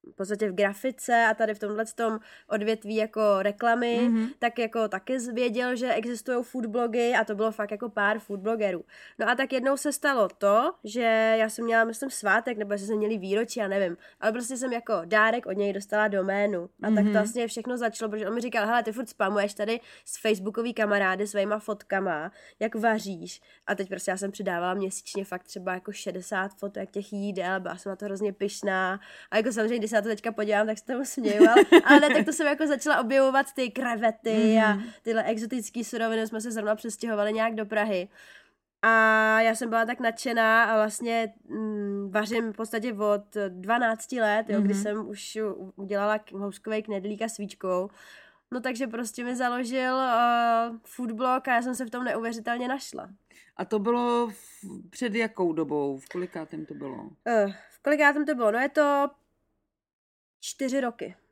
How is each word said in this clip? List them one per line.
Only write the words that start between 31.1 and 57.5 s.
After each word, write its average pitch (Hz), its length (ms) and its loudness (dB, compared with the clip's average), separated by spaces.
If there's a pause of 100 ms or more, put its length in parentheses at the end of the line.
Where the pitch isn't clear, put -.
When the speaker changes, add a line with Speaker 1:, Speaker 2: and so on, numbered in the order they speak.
Speaker 1:
ale, 302 220 10
Speaker 2:
<laughs> 339 140 10
Speaker 1:
ale 285 140 10
ne, 294 100 6
tak 311 160 4
to 320 80 -2
jsem 302 140 0
jako 294 200 2
začala 285 340 2
objevovat 269 520 2
ty 254 180 -2
krevety 220 920 2
a 214 80 4
Speaker 2:
Mhm. 202 100 -2 (180)
Speaker 1:
tyhle 220 220 -2
exotický 226 600 -4
suroviny. 220 440 -2
Jsme 220 140 -6
se 233 100 -8
zrovna 214 240 0
přestěhovali 214 580 -2
nějak 220 220 0
do 214 100 -4
Prahy. 208 420 -2 (760)
A 220 600 6
já 226 140 4
jsem 233 140 -6
byla 226 160 2
tak 240 140 -6
nadšená 226 640 4
a 220 120 2
vlastně, 220 580 0 (160)
mm, 202 600 -4
vařím 214 420 -2
v - 20 -12
podstatě 226 380 -6
od 208 440 0 (120)
dvanácti 226 720 -2
let, 220 280 0
jo, 208 120 2
kdy 202 120 2
Speaker 2:
Mhm. 202 100 -2
Speaker 1:
jsem 214 260 -4
už - 280 -12 (180)
u-, 190 200 -16
udělala 202 440 -2
k-, 214 120 -14
houskovej 202 520 -6
knedlík 208 380 -6
a 226 80 -4
svíčkovou. 190 600 -4 (600)
No 247 100 -6
takže 247 260 -4
prostě 226 360 -8
mi 247 120 -4
založil, 254 640 -2
eh, 233 680 2 (160)
foodblog 254 600 -2
a 254 80 2
já 233 60 4
jsem 247 140 -4
se 254 100 -6
v 220 40 -12
tom 247 140 -8
neuvěřitelně 233 640 -4
našla. 262 420 -8 (480)
Speaker 2:
A 190 80 -6
to 214 140 0
bylo 240 480 2
v-, - 600 -16
před 226 260 -4
jakou 214 380 0
dobou? 143 440 -2
V 135 120 -16
kolikátém 165 560 -8
to - 80 -16
bylo? 143 360 -12 (180)
Speaker 1:
Eh, 220 200 4 (240)